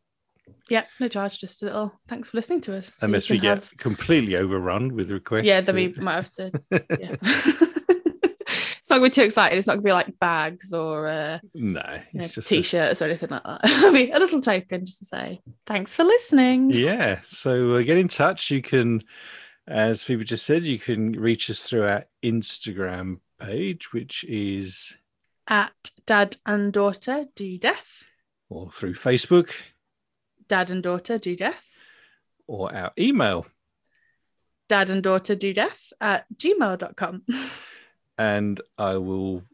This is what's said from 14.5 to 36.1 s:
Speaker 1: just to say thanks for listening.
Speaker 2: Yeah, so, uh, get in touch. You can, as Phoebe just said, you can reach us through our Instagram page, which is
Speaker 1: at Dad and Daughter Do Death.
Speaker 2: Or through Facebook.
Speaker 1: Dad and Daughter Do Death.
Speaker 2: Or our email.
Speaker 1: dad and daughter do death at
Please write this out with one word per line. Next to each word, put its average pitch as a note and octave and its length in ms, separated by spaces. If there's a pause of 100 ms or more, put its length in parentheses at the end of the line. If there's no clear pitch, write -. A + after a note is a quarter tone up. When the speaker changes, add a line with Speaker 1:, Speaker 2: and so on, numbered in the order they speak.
Speaker 1:
just F#3 140
to - 40
say - 380 (240)
thanks G3+ 280
for E4 100
listening. C4 680
Speaker 2:
Yeah, B2 500
so, B2 520
uh, B2 80
get D#3 160
in F#3 100
touch. - 420
You C#3 120
can, A#2 400 (640)
as A2 380
Phoebe A2+ 200
just A2+ 220
said, E3 180
you C#3 140
can A2 340
reach A2+ 380
us - 140
through A2+ 220
our G2+ 200 (160)
Instagram F#2+ 960 (200)
page, E3 540
which B2 320
is G2 720 (520)
Speaker 1:
at - 440 (160)
Dad G3+ 400
and G3+ 260
Daughter G3+ 540 (100)
Do F#3 220
Death. - 460 (440)
Speaker 2:
Or F2 240
through F2+ 220
Facebook. C3 560 (1000)
Speaker 1:
Dad F#3 220
and F#3 120
Daughter F3+ 360
Do F3+ 180
Death. G#3 400 (680)
Speaker 2:
Or G2 280
our F#2 240
email. C#3 480 (1200)
Speaker 1:
dad G3 180
and F#3+ 140
daughter F#3+ 320
do G3 180
death G#3+ 480
at - 240 (100)